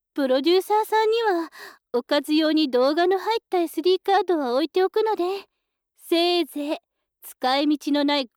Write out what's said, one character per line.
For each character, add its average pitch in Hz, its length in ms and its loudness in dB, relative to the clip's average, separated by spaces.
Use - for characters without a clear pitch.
プ 277 140 -2
ロ 254 160 2
デ 330 60 0
ュ 359 80 4
ー 381 40 2
サ 427 200 0
ー 427 40 -4
さ 440 180 0
ん 427 60 2
に 453 140 0
は 339 280 -2
お 247 100 -2
か 294 180 -2
ず 302 120 -4
用 311 180 2
に 311 180 0
動 247 240 2
画 339 140 2
の 381 100 2
入 427 200 -2
っ - 20 -8
た 359 100 0
エ 339 80 0
ス - 140 -8
デ 359 100 2
ィ - 40 4
ー - 80 -2
カ 392 160 2
ー 415 60 2
ド 349 120 0
は 254 160 -2
置 285 120 0
い 294 40 -6
て 370 140 0
お 370 80 2
く 427 120 0
の 427 120 0
で、 381 320 -4
せ 349 460 0
い 302 40 -4
ぜ 294 300 -6
い - 20 -4
使 254 360 -2
い 294 80 0
道 285 140 -6
の 294 120 2
な 285 160 0
い 254 160 -6